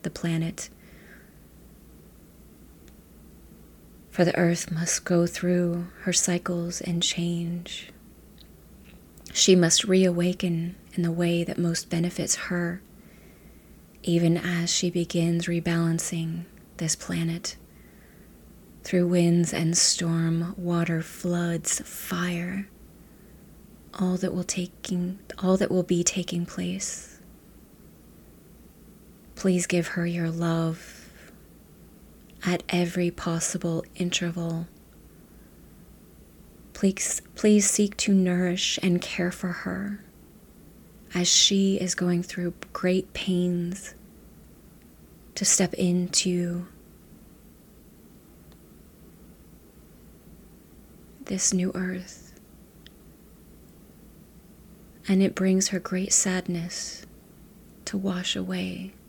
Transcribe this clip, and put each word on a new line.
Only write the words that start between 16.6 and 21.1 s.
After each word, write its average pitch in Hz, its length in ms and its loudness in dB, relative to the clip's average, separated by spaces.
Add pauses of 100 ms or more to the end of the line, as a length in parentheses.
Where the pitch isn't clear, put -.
this 160 180 -2
planet 165 600 -4 (1300)
through 180 240 2
winds 170 460 4
and 165 240 0
storm, 165 800 0
water, 170 440 0
floods, 170 800 -2